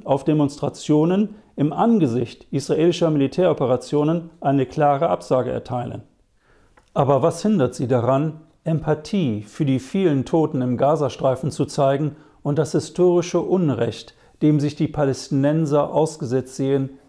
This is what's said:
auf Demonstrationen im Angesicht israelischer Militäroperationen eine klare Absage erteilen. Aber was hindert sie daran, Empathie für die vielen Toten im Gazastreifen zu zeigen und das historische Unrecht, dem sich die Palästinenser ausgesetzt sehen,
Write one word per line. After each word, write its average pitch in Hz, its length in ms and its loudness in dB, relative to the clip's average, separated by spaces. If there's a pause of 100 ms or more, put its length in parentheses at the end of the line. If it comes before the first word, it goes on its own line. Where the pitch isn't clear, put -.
auf 139 200 0
Demonstrationen 151 1080 0 (220)
im 151 160 0
Angesicht 160 800 0
israelischer 160 580 0
Militäroperationen 147 1200 0 (100)
eine 139 240 2
klare 143 440 0
Absage 127 420 0
erteilen. 117 520 -8 (920)
Aber 139 260 4
was 160 220 0
hindert 202 320 2
sie 120 140 -4
daran, 131 520 0 (220)
Empathie 156 800 -2
für - 220 -6
die 131 160 0
vielen 151 440 0
Toten 156 380 0
im 123 140 -2
Gazastreifen 135 720 0
zu 143 140 -2
zeigen 143 500 0 (300)
und 143 160 0
das 143 120 -2
historische 175 680 0
Unrecht, 131 760 -2 (260)
dem 151 200 4
sich 147 160 -2
die 156 100 -2
Palästinenser 147 1080 0
ausgesetzt 135 600 -2
sehen, 135 360 0 (180)